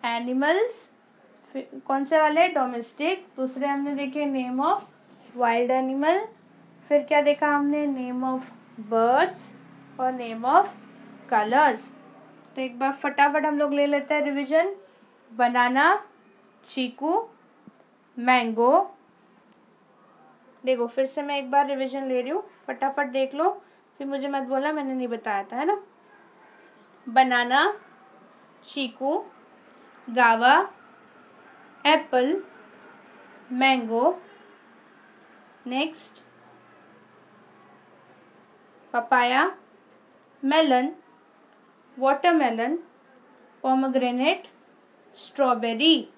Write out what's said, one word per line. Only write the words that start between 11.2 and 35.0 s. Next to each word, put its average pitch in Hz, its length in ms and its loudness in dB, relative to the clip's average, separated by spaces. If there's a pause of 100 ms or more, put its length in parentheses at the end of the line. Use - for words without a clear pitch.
colors। 240 480 2 (760)
तो 269 60 -6
एक 247 160 -8
बार 269 140 -2
फटाफट 285 520 2
हम 302 140 -2
लोग 294 140 0
ले 285 140 2
लेते 285 280 -2
हैं 294 80 0
revision। 294 540 0 (560)
Banana, 247 760 2 (640)
चीकू, 302 600 -4 (920)
mango। 247 720 2 (1700)
देखो 247 220 0
फिर 262 200 -2
से 285 160 -8
मैं 285 160 -4
एक 262 120 -8
बार 277 160 4
revision 269 380 -4
ले 254 180 -2
रही 254 80 -6
हूँ, 381 180 -4 (180)
फटाफट 269 400 -4
देख 269 280 -4
लो, 339 300 -2 (340)
फिर 277 80 -10
मुझे 277 220 -6
मत 277 140 -4
बोलना 269 300 -4
मैंने 277 220 -6
नहीं 254 140 -6
बताया 220 360 -6
था, 226 120 -12
है 277 80 -4
ना। 403 180 -2 (1300)
Banana, 254 720 2 (840)
चीकू, 277 640 -6 (840)
गावा, 247 580 4 (1160)
apple, 302 580 2 (1080)
mango, 254 680 0 (1400)